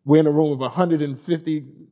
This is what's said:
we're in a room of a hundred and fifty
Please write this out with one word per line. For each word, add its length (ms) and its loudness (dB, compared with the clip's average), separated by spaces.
we're 160 4
in 80 4
a 20 4
room 220 0
of 80 -6
a 80 -4
hundred 340 -2
and 180 -8
fifty 460 -6